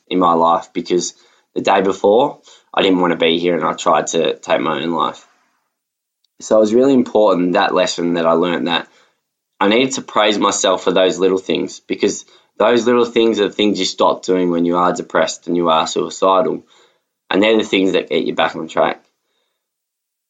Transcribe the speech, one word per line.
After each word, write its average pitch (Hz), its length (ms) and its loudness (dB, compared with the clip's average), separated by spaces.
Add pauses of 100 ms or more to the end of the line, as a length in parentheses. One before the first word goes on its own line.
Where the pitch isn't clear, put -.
in 90 100 -4
my 87 160 2
life 82 400 0
because 87 400 -4 (400)
the 92 80 -6
day 95 200 0
before, 101 600 0 (320)
I - 80 -2
didn't 95 180 2
want 87 120 0
to 82 60 -4
be 82 200 2
here 85 180 0
and 78 80 -4
I 78 100 -2
tried 78 340 0
to 80 300 -2
take 80 220 -2
my 73 220 -4
own 82 100 -4
life. 80 360 -6 (1120)
So - 180 0
it 110 40 6
was 107 120 2
really 131 220 4
important, 95 580 2
that 98 220 0
lesson 87 400 -2
that 82 100 -2
I 82 60 2
learned, 82 360 0
that 82 200 -4 (720)
I 101 80 2
needed 127 260 2
to 127 80 -6
praise 107 380 0
myself 98 440 0
for 95 80 0
those 90 280 2
little 92 180 2
things, 80 420 -6
because - 460 -4 (320)
those 117 300 2
little 120 180 2
things 113 340 0
are 98 100 0
the - 40 -14
things 104 240 0
you 92 80 -4
stop - 400 -2
doing 90 240 0
when 85 160 0
you 87 120 0
are 90 160 0
depressed 85 520 -4
and 85 100 -4
you 87 140 0
are 80 160 0
suicidal. 85 800 -2 (680)
And 92 120 2
they're 110 140 4
the 104 60 0
things 95 280 0
that 87 180 -2
get 80 160 -2
you - 80 -4
back 78 220 -2
on 80 120 -10
track. - 380 -4 (1200)